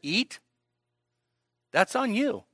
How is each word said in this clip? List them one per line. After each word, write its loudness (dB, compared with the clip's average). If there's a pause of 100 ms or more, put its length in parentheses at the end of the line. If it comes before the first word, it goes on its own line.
eat? -2 (1300)
That's 2
on 0
you. 0 (100)